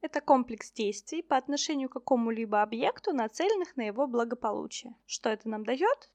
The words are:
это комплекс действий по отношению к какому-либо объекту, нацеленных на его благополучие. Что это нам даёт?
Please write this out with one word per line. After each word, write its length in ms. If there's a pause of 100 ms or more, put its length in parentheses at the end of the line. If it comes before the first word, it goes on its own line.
это 180
комплекс 500
действий 520
по 140
отношению 520
к 60
какому-либо 640
объекту, 540
нацеленных 640
на 100
его 200
благополучие. 880 (120)
Что 240
это 180
нам 160
даёт? 500